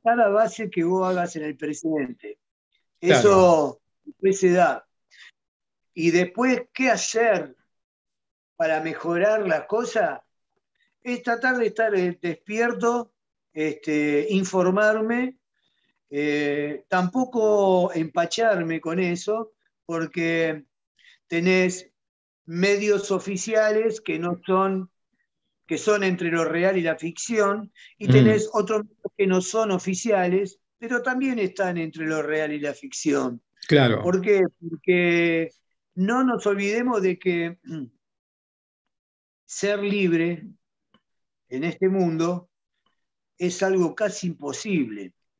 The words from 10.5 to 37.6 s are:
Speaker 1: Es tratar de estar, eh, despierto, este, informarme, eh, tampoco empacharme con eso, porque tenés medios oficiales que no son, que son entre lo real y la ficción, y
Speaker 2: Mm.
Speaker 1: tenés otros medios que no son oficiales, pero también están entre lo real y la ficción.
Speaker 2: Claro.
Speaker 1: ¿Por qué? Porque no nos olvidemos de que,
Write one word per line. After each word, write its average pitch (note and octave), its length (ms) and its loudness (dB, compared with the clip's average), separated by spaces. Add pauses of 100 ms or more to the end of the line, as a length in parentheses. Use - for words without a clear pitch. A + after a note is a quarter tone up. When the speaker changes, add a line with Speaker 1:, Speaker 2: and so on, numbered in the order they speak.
Speaker 1:
Es B3 220 -6
tratar B3 340 -2
de A3+ 100 0
estar, G#3+ 280 0
eh, F3+ 260 0
despierto, A#3 920 -2 (400)
este, D3+ 760 -2
informarme, G#3+ 1080 0 (720)
eh, D3 800 -4
tampoco G3 1040 2
empacharme E3+ 880 -2
con E3 180 -4
eso, G3 540 -4 (320)
porque E3 800 -2 (640)
tenés F#3 640 0 (540)
medios G3+ 680 0
oficiales G#3+ 920 0
que D#3+ 180 -6
no F3 260 -4
son, F#3+ 460 0 (760)
que D#3+ 120 -4
son G#3 260 0
entre F3+ 260 -2
lo E3 160 0
real F3 320 0
y F3 40 0
la E3 160 -2
ficción, G3+ 720 -4 (260)
y G#3 100 -6
Speaker 2:
Mm. B2+ 40 4
Speaker 1:
tenés F#3+ 420 6
otros G#3+ 300 -2
medios - 340 -14
que G3 100 2
no F#3 140 2
son A3 300 -2
oficiales, F#3 880 -2 (180)
pero A#3 240 -4
también B3+ 380 -2
están F3+ 380 -4
entre D#3+ 280 -6
lo D#3 160 -2
real D3+ 300 -4
y D3 80 -6
la D3 140 -6
ficción. C3+ 680 -4 (260)
Speaker 2:
Claro. B2+ 360 4
Speaker 1:
¿Por F3+ 180 0
qué? G3 220 2 (160)
Porque E3+ 880 0 (460)
no A3 280 0
nos A#3+ 220 -2
olvidemos G#3 560 0
de F#3 160 0
que, E3+ 460 -4